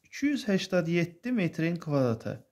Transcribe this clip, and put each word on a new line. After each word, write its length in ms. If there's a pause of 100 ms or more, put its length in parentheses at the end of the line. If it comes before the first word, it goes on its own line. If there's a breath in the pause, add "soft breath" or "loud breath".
iki 220
yüz 220
səksən 420
yeddi 420
metrin 440
kvadratı 600 (160)